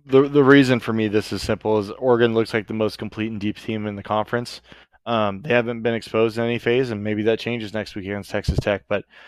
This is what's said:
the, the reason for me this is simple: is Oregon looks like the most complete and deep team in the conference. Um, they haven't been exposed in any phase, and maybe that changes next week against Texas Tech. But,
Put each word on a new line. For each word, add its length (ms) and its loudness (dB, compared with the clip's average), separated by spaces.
the, 220 6
the 160 4
reason 360 6
for 140 -4
me 140 0
this 240 0
is 100 -6
simple: 380 0
is 120 -6
Oregon 420 4
looks 200 0
like 140 -2
the 60 -6
most 240 -2
complete 340 -8
and 80 -10
deep 180 -6
team 300 -8
in 80 -8
the 80 -12
conference. 580 -4
Um, 360 -2
they 120 -2
haven't 300 0
been 100 0
exposed 440 0
in 60 0
any 160 -2
phase, 300 0
and 140 -6
maybe 200 -2
that 160 0
changes 340 -8
next 220 -8
week 100 -10
against 260 -8
Texas 280 -4
Tech. 280 0
But, 180 -4